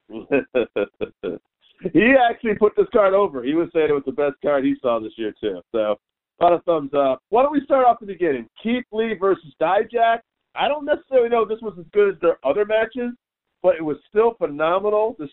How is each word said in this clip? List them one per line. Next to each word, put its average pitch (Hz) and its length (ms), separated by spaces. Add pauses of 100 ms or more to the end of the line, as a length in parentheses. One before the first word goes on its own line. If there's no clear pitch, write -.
<laughs> 107 1300 (540)
He 214 200 (160)
actually 226 260
put 208 200
this 196 160
card 196 220
over. 180 280
He 131 120
was 170 200
saying 156 160
it 147 40
was 139 120
the 131 60
best 143 320
card 143 220
he 139 160
saw 117 180
this 110 160
year, 107 240
too. 95 220 (100)
So, 107 240 (460)
a - 20
lot 175 80
of 165 140
thumbs 156 280
up. 139 360
Why 226 120
don't 294 120
we 277 100
start 269 220
off 233 160
the 226 40
beginning? 160 440 (120)
Keith 240 300
Lee 220 260
versus 170 440
Dijak. 226 580 (360)
I 180 120
don't 294 160
necessarily 262 460
know 233 140
if 208 40
this 220 140
was 208 180
as 165 140
good 202 220
as 165 40
their - 240
other 202 220
matches, 220 480 (500)
but 175 140
it 160 40
was 151 140 (140)
still 226 240
phenomenal, 196 840
the 147 140